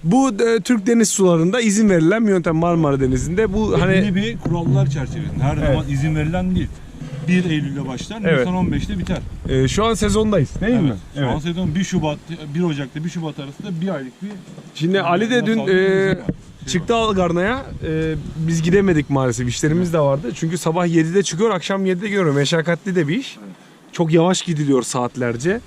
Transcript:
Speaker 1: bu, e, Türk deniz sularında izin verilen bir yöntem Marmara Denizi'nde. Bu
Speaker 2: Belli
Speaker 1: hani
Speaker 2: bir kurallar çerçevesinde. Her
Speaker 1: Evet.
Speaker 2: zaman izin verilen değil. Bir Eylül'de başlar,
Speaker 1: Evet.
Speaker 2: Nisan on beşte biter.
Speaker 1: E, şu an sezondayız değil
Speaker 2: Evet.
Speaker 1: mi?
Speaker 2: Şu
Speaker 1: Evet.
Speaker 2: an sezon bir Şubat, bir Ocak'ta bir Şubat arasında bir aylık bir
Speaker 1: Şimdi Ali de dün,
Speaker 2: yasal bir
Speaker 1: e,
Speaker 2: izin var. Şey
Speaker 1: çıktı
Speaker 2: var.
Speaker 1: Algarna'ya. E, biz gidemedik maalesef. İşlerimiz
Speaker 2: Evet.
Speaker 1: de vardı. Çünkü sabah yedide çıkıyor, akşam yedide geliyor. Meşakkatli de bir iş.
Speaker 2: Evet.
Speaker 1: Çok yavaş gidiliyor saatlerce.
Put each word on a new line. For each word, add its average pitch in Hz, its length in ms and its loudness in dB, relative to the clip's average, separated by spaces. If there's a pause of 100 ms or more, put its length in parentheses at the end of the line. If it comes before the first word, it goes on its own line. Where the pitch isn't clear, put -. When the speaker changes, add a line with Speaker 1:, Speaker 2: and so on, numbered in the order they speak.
Speaker 1:
bu, 262 260 4
e, 226 300 2
Türk 208 260 0
deniz 233 220 4
sularında 185 520 4
izin 214 300 4
verilen 185 360 4
bir 202 40 4
yöntem 170 260 2
Marmara 160 440 2
Denizi'nde. 143 520 0
Bu 208 200 0
Speaker 2:
Belli 165 80 4
Speaker 1:
hani 190 340 2
Speaker 2:
bir 208 240 -2
kurallar 170 520 0
çerçevesinde. 131 520 -4
Her 147 140 0
Speaker 1:
Evet. 151 120 0
Speaker 2:
zaman 131 220 2
izin 156 260 0
verilen 180 400 -2
değil. 104 120 -2 (600)
Bir 180 160 2
Eylül'de 143 440 -2
başlar, 165 360 -10
Speaker 1:
Evet. 160 140 4
Speaker 2:
Nisan 180 160 0
on 180 180 0
beşte 185 260 -4
biter. 180 200 -4 (300)
Speaker 1:
E, 131 200 2
şu 202 160 0
an 226 100 2
sezondayız 208 540 2 (120)
değil 220 120 0
Speaker 2:
Evet. 220 100 2
Speaker 1:
mi? 127 120 2 (200)
Speaker 2:
Şu 143 60 -4
Speaker 1:
Evet. 135 140 0
Speaker 2:
an 151 40 -2
sezon 165 360 -4
bir 185 100 0
Şubat, 151 340 -2 (360)
bir 175 80 0
Ocak'ta 151 420 -4
bir 175 60 -6
Şubat 160 300 -8
arasında 160 400 -10
bir 190 80 -2
aylık 135 340 -8
bir 202 60 -10 (460)
Speaker 1:
Şimdi 185 260 0
Ali 180 300 2
de 247 160 2
dün, 226 120 2
Speaker 2:
yasal 214 80 -2
bir 190 100 2
Speaker 1:
e, 190 100 4 (200)
Speaker 2:
izin - 40 2
var. 185 60 2
Şey - 560 -10
Speaker 1:
çıktı 180 220 0
Speaker 2:
var. 233 60 2
Speaker 1:
Algarna'ya. 196 680 0 (200)
E, 160 280 -2 (220)
biz 165 260 -2
gidemedik 175 480 2
maalesef. 127 380 0
İşlerimiz 156 400 0
Speaker 2:
Evet. 165 60 -6
Speaker 1:
de 165 60 4
vardı. 143 340 0
Çünkü 165 240 -4
sabah 175 280 0
yedide 170 360 2
çıkıyor, 214 280 0
akşam 196 360 -2
yedide 185 220 -2
geliyor. 185 260 2
Meşakkatli 165 600 0
de 160 140 0
bir 214 100 0
iş. - 260 -10
Speaker 2:
Evet. 190 100 -18 (380)
Speaker 1:
Çok 165 200 0
yavaş 170 300 4
gidiliyor 143 400 2
saatlerce. 123 840 -2